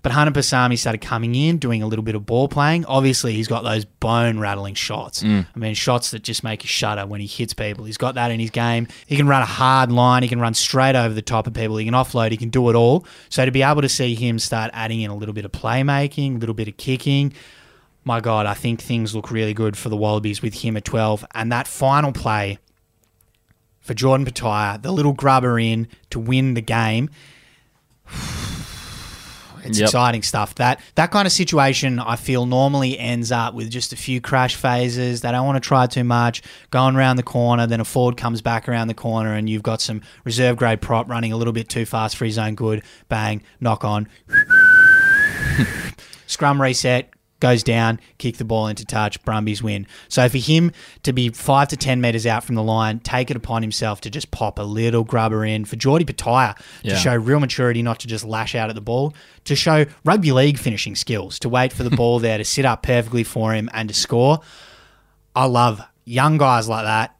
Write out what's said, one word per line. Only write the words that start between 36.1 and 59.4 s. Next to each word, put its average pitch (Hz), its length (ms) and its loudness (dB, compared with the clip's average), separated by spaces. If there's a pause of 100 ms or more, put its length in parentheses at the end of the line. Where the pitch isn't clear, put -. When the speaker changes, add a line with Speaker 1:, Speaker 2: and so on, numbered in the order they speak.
Speaker 1:
going 131 260 4
around 131 200 4
the 123 60 0
corner, 120 440 2
then 113 140 0
a 110 40 -2
forward 123 320 0
comes 117 240 -4
back 117 280 -4
around 117 200 -2
the 110 60 -4
corner, 110 400 -2
and 107 160 -2
you've 107 120 -2
got 113 200 -2
some 110 180 -6 (240)
reserve 120 320 2
grade 113 240 2
prop 117 300 -2
running 117 220 -4
a 113 40 -4
little 117 160 -2
bit 113 160 -6
too 117 160 -4
fast 110 320 -4
for - 80 -4
his 110 140 -2
own 107 160 0
good. 107 280 -2 (280)
Bang, 107 320 -4 (180)
knock 113 240 -2
on. 107 240 -2 (200)
<laughs> 1077 1400 6 (600)
Scrum 143 360 0
reset, 127 480 0 (300)
goes 123 220 4
down, 113 360 2 (200)
kick 120 180 -6
the 120 80 -6
ball 110 240 0
into 107 160 -6
touch, 107 400 -4
Brumbies 107 380 -2
win. 104 240 -4 (220)
So 127 200 4
for 127 100 -2
him 160 320 4 (320)
to 139 100 0
be 127 180 2
five 139 380 2
to 139 80 -6
ten 127 240 0
metres 117 260 0
out 113 180 0
from 123 100 -4
the 110 80 0
line, 110 380 0
take 127 300 -2
it 135 60 -4
upon 117 260 -4
himself 107 400 -4
to 110 80 -12
just 143 200 -10
pop 104 280 -4
a 104 40 -6
little 113 420 0
grubber 110 400 0
in, 107 200 -2
for 110 120 -12
Geordie 143 280 2
Petaia 120 520 2
to - 60 -20 (280)
Speaker 2:
Yeah. 98 60 0
Speaker 1:
show 117 200 2
real 127 240 2
maturity, 123 420 0
not 117 180 -2
to - 60 -14
just 110 180 -8
lash 110 300 -6
out 113 140 -2
at 110 60 -8
the 110 60 -12
ball, 123 340 -2 (320)